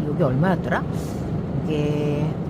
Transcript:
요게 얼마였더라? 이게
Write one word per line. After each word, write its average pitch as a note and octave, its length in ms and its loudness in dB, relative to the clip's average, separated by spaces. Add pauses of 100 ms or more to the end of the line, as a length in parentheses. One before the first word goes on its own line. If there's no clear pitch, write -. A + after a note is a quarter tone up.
요게 D3+ 200 0
얼마였더라? D3 580 2 (840)
이게 D3 640 0 (200)